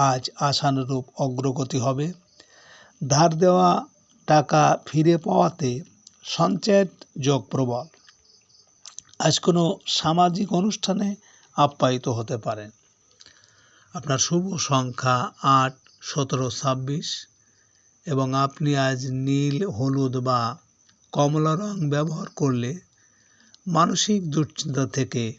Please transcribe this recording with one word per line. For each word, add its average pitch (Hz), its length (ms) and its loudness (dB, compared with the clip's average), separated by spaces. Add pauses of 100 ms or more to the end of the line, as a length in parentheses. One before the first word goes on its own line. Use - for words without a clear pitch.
আজ 131 140 0 (160)
আশানুরূপ 135 680 0 (120)
অগ্রগতি 131 600 -2
হবে। 135 280 -2 (960)
ধার 147 360 4
দেওয়া 180 320 6 (580)
টাকা 151 360 4 (220)
ফিরে 156 320 2
পাওয়াতে 165 540 0 (540)
সঞ্চয়ের 196 640 2 (380)
যোগ 135 240 2
প্রবল। 123 360 -2 (1300)
আজ 156 200 2
কোনো 175 240 2 (360)
সামাজিক 175 540 2
অনুষ্ঠানে 196 540 -2 (480)
আপ্যায়িত 131 520 0
হতে 117 300 -4
পারেন। 107 320 -8 (1200)
আপনার 135 260 -4
শুভ 175 240 0 (260)
সংখ্যা 127 480 0 (420)
আট, 131 140 0 (280)
সতেরো, 131 500 -4
ছাব্বিশ 135 560 -4 (960)
এবং 135 300 0
আপনি 139 400 0
আজ 135 240 0 (260)
নীল, 139 320 0 (120)
হলুদ 135 460 -2 (120)
বা 123 140 2 (720)
কমলা 151 420 2
রং 208 200 -6 (140)
ব্যবহার 156 460 -4
করলে 123 360 0 (960)
মানসিক 190 520 2 (100)
দুশ্চিন্তা 143 580 -2
থেকে 127 360 -4 (160)